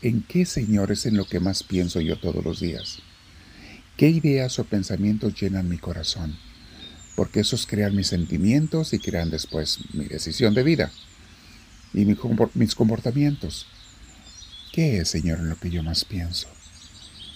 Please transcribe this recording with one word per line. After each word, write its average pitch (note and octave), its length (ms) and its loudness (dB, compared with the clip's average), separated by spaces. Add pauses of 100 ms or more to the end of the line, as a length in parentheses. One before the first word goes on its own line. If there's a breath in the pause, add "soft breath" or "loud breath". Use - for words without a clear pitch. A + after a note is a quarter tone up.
en A#2+ 180 2
qué, F3+ 240 0
Señor, G#2 460 2
es G#2 160 -2
en G#2+ 100 4
lo G2 80 2
que F2+ 140 -2
más G2 240 0
pienso F2+ 360 0
yo D#2+ 200 0
todos F2 240 -2
los F2 160 -4
días. - 400 -6 (1000 loud breath)
¿Qué D3 120 8
ideas C#3 500 2
o A2+ 60 -2
pensamientos G#2 720 0
llenan F#2+ 280 0
mi E2+ 100 -2
corazón? E2+ 600 -6 (800 loud breath)
Porque F#2 240 0
esos - 260 0
crean G2+ 300 0
mis F#2+ 120 2
sentimientos A2+ 840 2
y G#2 60 0
crean E2+ 300 -2
después D#2 500 -4 (140)
mi D2 120 -4
decisión G#2 480 0
de B2+ 100 4
vida C#3 280 2 (1040 loud breath)
y G2+ 120 4
mi G#2 100 4
compor-, A2+ 380 0
mis A#2 220 2
comportamientos. B2 920 0 (1080)
¿Qué D3+ 240 2
es, E2 100 0
Señor, E2 320 0
en E2 80 -2
lo E2 100 -4
que F2+ 120 -6
yo E2+ 120 -2
más E2 220 -2
pienso? F2 460 -6 (880)